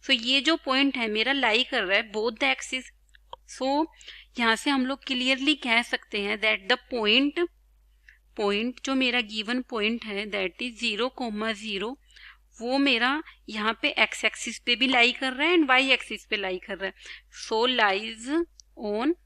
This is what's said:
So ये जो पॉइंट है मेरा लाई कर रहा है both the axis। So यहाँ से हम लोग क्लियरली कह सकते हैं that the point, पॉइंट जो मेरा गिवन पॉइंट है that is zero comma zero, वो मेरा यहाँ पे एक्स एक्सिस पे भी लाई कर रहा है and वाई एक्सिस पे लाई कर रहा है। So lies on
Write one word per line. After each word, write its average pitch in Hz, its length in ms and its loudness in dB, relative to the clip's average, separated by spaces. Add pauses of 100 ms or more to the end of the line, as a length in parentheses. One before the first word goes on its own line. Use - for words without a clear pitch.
So 269 180 2
ये 262 200 0
जो 311 140 2 (100)
पॉइंट 269 320 2
है 233 140 0
मेरा 220 220 0
लाई 247 380 2
कर 240 120 0
रहा 190 140 2
है 220 140 -2
both 220 300 -2
the 262 140 2
axis। - 340 -10 (680)
So 277 280 0 (540)
यहाँ 226 160 4
से 254 140 -2
हम 262 160 2
लोग 269 220 -6
क्लियरली 262 560 0
कह 233 180 4
सकते 226 400 -4
हैं 202 200 -2
that 208 300 0
the 254 100 2 (120)
point, 262 540 2 (880)
पॉइंट 214 480 0
जो 269 100 -2
मेरा 247 260 2
गिवन 214 480 -4
पॉइंट 226 360 -2
है 208 260 -6
that 190 340 -4
is 240 180 -10
zero 226 260 -2 (120)
comma 220 320 -4 (100)
zero, 214 320 -6 (680)
वो 247 160 0
मेरा 269 440 2 (280)
यहाँ 214 320 -2
पे 294 80 0 (140)
एक्स - 220 -4
एक्सिस - 400 -4
पे 240 100 2
भी 233 120 0
लाई 247 320 4
कर 262 140 -2
रहा 277 140 0
है 349 100 6
and 311 120 6
वाई 262 220 6
एक्सिस 240 380 -2
पे 220 80 -2
लाई 190 200 -4 (100)
कर 196 100 -8
रहा 190 100 -6
है। 185 60 -8 (480)
So 220 180 -2 (120)
lies 220 580 0 (640)
on 247 200 0 (120)